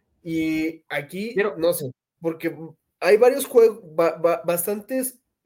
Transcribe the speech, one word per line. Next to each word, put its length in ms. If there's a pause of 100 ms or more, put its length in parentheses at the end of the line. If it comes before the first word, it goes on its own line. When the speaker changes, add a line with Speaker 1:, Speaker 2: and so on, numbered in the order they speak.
(240)
Speaker 1:
Y 640
aquí, 460
Speaker 2:
Quiero 240
Speaker 1:
no 160
sé, 180 (300)
porque 340 (460)
hay 160
varios 280
jue-, 380
ba-, 320
ba-, 300
bastantes 720 (260)